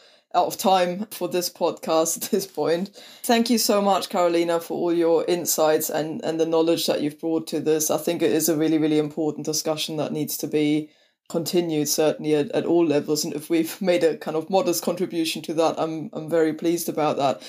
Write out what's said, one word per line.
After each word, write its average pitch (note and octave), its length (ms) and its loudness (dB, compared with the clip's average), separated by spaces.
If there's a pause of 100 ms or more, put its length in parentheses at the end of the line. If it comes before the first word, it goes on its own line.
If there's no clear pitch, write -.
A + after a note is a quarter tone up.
(340)
out E3+ 140 2
of D#3+ 100 -6
time F#3 540 2
for F3+ 160 -6
this F3 240 -2
podcast E3 680 0
<laughs> - 60 -8
at - 80 -6
this F#3+ 160 0
point. E3 420 -2 (320)
Thank A#3 300 2
you A3+ 60 4
so G#3 220 2
much, G3+ 300 2
Karolina, E3+ 500 2
for E3 160 -8
all E3+ 180 0
your E3 320 4
insights D#3 680 2
and, D3+ 320 -4
and E3 160 -2
the D#3+ 80 2
knowledge D#3+ 400 2
that D#3 140 0
you've D3 180 -4
brought D#3+ 280 -2
to D#3 120 -4
this. D3+ 320 0
I D#3 60 0
think E3+ 260 -2
it C3 80 4
is D#3 180 2
a D#3 80 2
really, D#3 220 2
really D3+ 180 2
important D3+ 480 -2
discussion D#3 520 -4
that D3 140 -4
needs D3+ 260 -4
to F#3+ 100 -6
be D3+ 420 0 (400)
continued, D#3+ 580 0
certainly D3+ 480 0
at, D3 160 0
at D3 140 -2
all E3+ 200 4
levels. D3+ 380 0
And D#3+ 100 -6
if D3 160 -10
we've E3 320 -2
made F3+ 220 2
a D3+ 140 2
kind D#3 200 -6
of D#3+ 120 -6
modest F3+ 340 0
contribution E3+ 600 -2
to E3 120 -6
that, D#3+ 240 2
I'm, D#3+ 340 -4
I'm D#3 160 -10
very D#3+ 240 2
pleased E3+ 360 -2
about D3+ 280 0
that. C#3 320 0